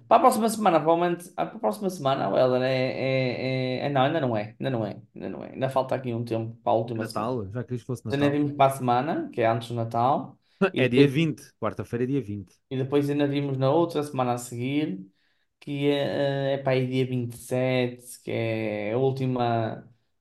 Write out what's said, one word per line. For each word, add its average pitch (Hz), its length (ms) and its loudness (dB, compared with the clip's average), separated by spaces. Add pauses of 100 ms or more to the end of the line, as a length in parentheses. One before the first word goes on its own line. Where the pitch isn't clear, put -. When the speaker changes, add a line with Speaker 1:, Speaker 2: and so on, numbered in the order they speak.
Speaker 1:
Para 226 100 8
a - 20 8
próxima 233 280 4
semana, 208 320 2
provavelmente, 170 560 0
ah, 165 120 -2
para 220 100 -14
a - 20 -12
próxima 208 300 -2
semana, 139 400 -2
o - 80 2
Helder, 127 240 4
é, 127 80 0
é, 127 1120 -2
é, - 60 -4
é, - 20 -2
não, 139 140 2
ainda 156 180 2
não 120 160 0
é, 104 220 -6
ainda 135 100 -4
não 117 160 -2
é, - 160 -10 (140)
ainda 95 140 -10
não 76 140 -10
é. - 100 -14
Ainda 131 160 -4
falta 131 260 0
aqui 123 180 -4
um 117 100 -4
tempo 113 400 -4
para 110 80 0
a 110 40 4
última 113 300 -2
Speaker 2:
Natal? 107 260 -4
Speaker 1:
semana. 104 200 -6
Speaker 2:
Já 123 120 -6
queria 123 160 -6
que - 60 -16
fosse 120 200 -8
Speaker 1:
Ainda 135 120 -2
Speaker 2:
Natal. 143 140 2
Speaker 1:
vimos 147 220 0
para 135 180 6
a 135 60 -6
semana, 131 560 0
que - 80 -2
é 113 60 4
antes 113 220 0
do 120 40 -6
Natal, 120 640 0 (220)
Speaker 2:
<laughs> 190 140 2
Speaker 1:
e - 80 2
Speaker 2:
É 127 60 6
dia 123 140 6
Speaker 1:
depois 139 120 8
Speaker 2:
vinte, 151 300 0 (160)
quarta-feira 113 440 -4
é 127 40 -2
dia 139 140 -2
vinte. 104 320 -10 (160)
Speaker 1:
e 131 80 -6
depois 143 320 0
ainda 143 180 0
vimos 139 300 -2
na 135 140 2
outra 165 320 2
semana 131 300 -2
a 123 40 -2
seguir, 143 680 -4 (540)
que 143 280 -2
é, 139 640 0
eh, - 40 2
é - 40 -4
para 139 140 0
aí 131 140 2
dia 127 180 2
vinte 123 280 -4
e - 40 -14
sete, 127 840 -2
que - 100 -8
é 110 640 -2
a 120 40 0
última, 127 880 0 (340)